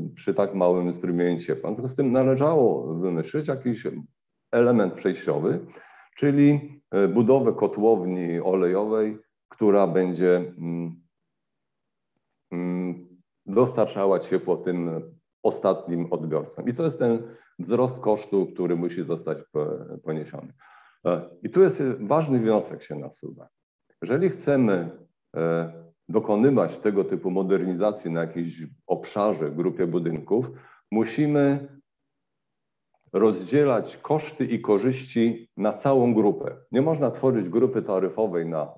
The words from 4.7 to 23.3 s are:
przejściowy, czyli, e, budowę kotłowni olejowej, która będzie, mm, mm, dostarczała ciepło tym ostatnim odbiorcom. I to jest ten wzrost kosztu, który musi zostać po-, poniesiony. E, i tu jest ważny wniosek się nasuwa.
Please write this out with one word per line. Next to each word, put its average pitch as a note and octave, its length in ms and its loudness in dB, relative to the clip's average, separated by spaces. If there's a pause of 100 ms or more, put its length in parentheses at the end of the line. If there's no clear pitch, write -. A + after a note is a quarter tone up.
przejściowy, F2+ 720 -2 (500)
czyli, C#3+ 640 2 (100)
e, G2 160 4
budowę A#2 460 4
kotłowni F#2 880 0
olejowej, G#2 800 0 (320)
która G2+ 380 4
będzie, F2+ 680 2
mm, E2+ 380 -6 (1600)
mm, F2+ 560 -6 (380)
dostarczała G2+ 720 0
ciepło F2+ 380 -2
tym E2+ 440 -4 (420)
ostatnim F2 680 -2
odbiorcom. D#2 540 -6
I B2 60 -4
to E3+ 100 -4
jest D3 160 -4
ten A#2 240 0 (360)
wzrost A#2+ 400 -2
kosztu, G#2 460 0
który F2 300 -2
musi E2+ 280 -4
zostać E2 340 -6 (140)
po-, D2+ 160 -2 (360)
poniesiony. - 500 -10 (520)
E, F2 240 -2 (140)
i - 60 -6
tu F3+ 120 4
jest F3+ 200 4 (180)
ważny C3+ 400 0
wniosek A2 440 0
się D2+ 120 -12
nasuwa. - 520 -16 (540)